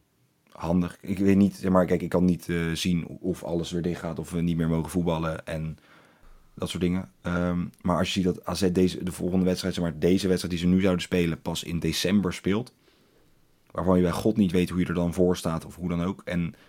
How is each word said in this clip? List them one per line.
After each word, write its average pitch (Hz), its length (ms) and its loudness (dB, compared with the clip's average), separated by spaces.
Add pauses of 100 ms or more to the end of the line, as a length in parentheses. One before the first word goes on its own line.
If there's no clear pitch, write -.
(480)
handig. 87 520 -2
Ik 95 180 -6
weet 98 180 6
niet, 98 180 6
zeg 95 160 -4
maar, 92 160 6
kijk, 85 160 2
ik 87 60 -6
kan 87 160 2
niet, 90 240 2
eh, 85 240 -2
zien 85 340 -2
of 85 380 -8
alles 82 260 -4
weer 87 120 -4
dicht 85 180 -4
gaat, 82 180 -6
of 78 120 -10
we 87 100 -2
niet 85 160 0
meer 82 120 0
mogen 80 220 0
voetballen 82 560 -2
en 80 320 -8 (760)
dat 92 140 -6
soort 85 140 -4
dingen. 92 280 -2 (100)
Ehm, 87 460 -2 (140)
maar 90 160 0
als 87 100 0
je - 60 -4
ziet 90 220 0
dat - 140 -12
A 87 60 -4
Z 90 160 2
deze, 90 340 2
de 90 80 -4
volgende 90 320 0
wedstrijd, 90 300 0
zeg 87 100 -2
maar, 78 140 -4
deze 90 300 2
wedstrijd 90 260 0
die 82 100 -4
ze 90 100 6
nu 92 60 6
zouden 90 220 2
spelen, 85 400 -2
pas 82 220 -6
in 85 140 -6
december 87 540 0
speelt, 104 400 -4 (960)
waarvan 90 260 2
je 90 60 6
bij 85 100 2
God 107 240 0
niet 95 160 4
weet 90 160 2
hoe 87 120 -2
je 87 60 2
er 85 80 -4
dan 87 200 0
voor 90 220 2
staat 80 280 -6
of - 120 -16
hoe 87 120 -6
dan 87 140 -2
ook. 92 220 -6
En 85 300 -4 (140)